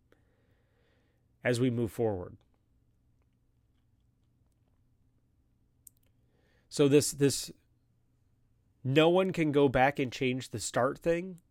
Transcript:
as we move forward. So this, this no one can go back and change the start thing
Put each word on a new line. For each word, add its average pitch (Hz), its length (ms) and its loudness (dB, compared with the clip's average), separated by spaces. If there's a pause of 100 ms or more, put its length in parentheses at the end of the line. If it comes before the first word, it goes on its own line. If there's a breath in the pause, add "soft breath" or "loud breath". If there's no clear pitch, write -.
(1400)
as 123 160 0
we 127 100 0
move 117 220 -4
forward. 98 440 -6 (4000)
So 147 180 2
this, 139 260 4
this 139 380 -2 (1300)
no 151 260 4
one 185 220 2
can 156 200 -2
go 143 160 4
back 131 300 2
and 131 140 -4
change 127 380 -4
the 113 100 -10
start 131 400 -2
thing 170 380 -4 (140)